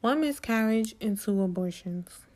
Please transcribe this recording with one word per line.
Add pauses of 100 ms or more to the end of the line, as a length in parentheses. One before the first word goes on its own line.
One
miscarriage
and
two
abortions (160)